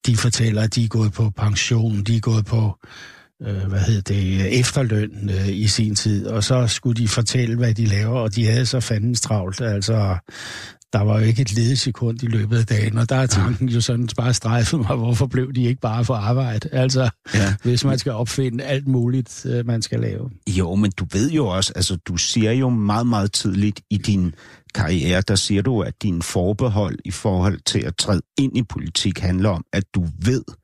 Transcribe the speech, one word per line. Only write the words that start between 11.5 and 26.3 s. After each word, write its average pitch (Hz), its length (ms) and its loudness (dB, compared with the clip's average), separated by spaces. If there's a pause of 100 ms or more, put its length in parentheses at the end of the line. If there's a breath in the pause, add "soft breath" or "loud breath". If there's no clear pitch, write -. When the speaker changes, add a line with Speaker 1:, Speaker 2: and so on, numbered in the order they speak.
Speaker 1:
ledigt 117 260 2
sekund 117 420 -2
i 120 40 -4
løbet 113 320 0
af 110 80 2
dagen, 107 320 0
og 117 100 2
der 131 80 0
er 131 40 2
Speaker 2:
Ja. 131 60 2
Speaker 1:
tanken 117 420 2
jo 117 120 2
sådan 120 360 0
bare 120 180 2
strejfet 120 460 0
mig, 123 160 0
hvorfor 120 300 2
blev 127 260 -2
de 127 100 0
ikke 123 180 0
bare 117 240 0
for 123 100 0
arbejde? 113 580 0
Altså, 131 380 2 (240 loud breath)
Speaker 2:
Ja. 101 280 4
Speaker 1:
hvis 120 220 2
man 135 140 2
skal 135 140 -2
opfinde 120 520 -2
alt 139 240 -2
muligt, 123 580 0
øh, 120 200 0
man 117 160 0
skal 117 180 -4
lave. 113 300 -4 (180)
Speaker 2:
Jo, 90 260 0
men 101 160 4
du 92 220 -6
ved 113 180 2
jo 156 160 2
også, 95 300 -2
altså, 92 200 -2
du 85 200 -8
siger 107 360 0
jo 131 160 2
meget, 110 380 0
meget 104 260 0
tidligt 101 480 -2 (100)
i 104 80 0
din 92 360 0 (400 loud breath)
karriere, 90 540 0
der 104 60 2
siger 98 280 0
du, 123 180 0
at - 220 -6
din 85 200 0
forbehold 101 840 0